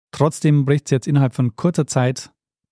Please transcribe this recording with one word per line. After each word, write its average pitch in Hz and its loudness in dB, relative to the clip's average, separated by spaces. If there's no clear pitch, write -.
Trotzdem 147 2
bricht's 143 -2
jetzt 131 -2
innerhalb 139 2
von 123 -2
kurzer 170 -2
Zeit 127 -4